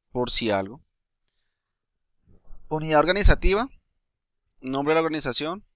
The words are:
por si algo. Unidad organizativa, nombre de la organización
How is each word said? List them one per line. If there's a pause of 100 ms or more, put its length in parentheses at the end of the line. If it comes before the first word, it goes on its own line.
(100)
por
si
algo. (1900)
Unidad
organizativa, (920)
nombre
de
la
organización